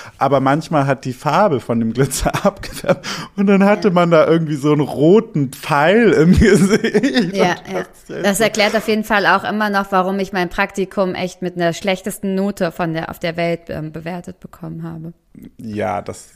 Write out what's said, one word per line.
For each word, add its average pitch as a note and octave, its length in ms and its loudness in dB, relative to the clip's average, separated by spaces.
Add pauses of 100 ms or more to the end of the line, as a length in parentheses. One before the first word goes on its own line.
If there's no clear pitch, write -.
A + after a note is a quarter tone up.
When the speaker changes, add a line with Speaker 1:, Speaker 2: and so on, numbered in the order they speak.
(180)
Speaker 1:
aber C3+ 220 2
manchmal C#3 480 0
hat C3+ 160 -2
die C3 80 -6
Farbe D3+ 480 0
von A#2 220 -4
dem A2+ 100 -2
Glitzer C#3 440 0
<laughs> - 100 -2
abgefärbt - 600 -4 (300)
und G3 120 0
dann G3 180 6
hatte G#3 240 2
Speaker 2:
Ja. E3+ 40 -2
Speaker 1:
man F3 180 4
da D#3 140 6
irgendwie D#3+ 300 2
so C#3+ 160 2
einen D3 80 4
roten D3+ 720 2
Pfeil E3+ 640 2
im D#3+ 180 6
<laughs> D#3 80 6
Gesicht. G#3+ 960 2
Speaker 2:
Ja, F3+ 200 0 (120)
Speaker 1:
Und - 60 -
Speaker 2:
ja. F#3 60 -4
Speaker 1:
das - 80 -10 (180)
ist - 100 -20
echt E3 100 -4
Speaker 2:
Das G3 120 0
Speaker 1:
so A3+ 80 0
Speaker 2:
erklärt G#3+ 320 0
auf G3+ 100 -4
jeden G#3+ 160 0
Fall G#3 220 0
auch F3+ 180 4
immer G#3+ 260 -4
noch, G3 220 -2
warum F#3+ 280 0
ich F#3 120 -6
mein F3+ 160 -2
Praktikum F#3+ 680 -4
echt F3+ 260 -8
mit F3 160 -6
einer E3+ 160 0
schlechtesten F#3+ 600 -6
Note F#3+ 380 -4
von E3 220 -4
der, D#3+ 160 -8
auf - 100 -14
der E3 160 -6
Welt, E3+ 320 -4
ähm, D#3 240 -10
bewertet F3 480 -12
bekommen E3 440 -14
habe. E3 280 -12 (460)
Speaker 1:
Ja, G2+ 440 -6
das - 340 -14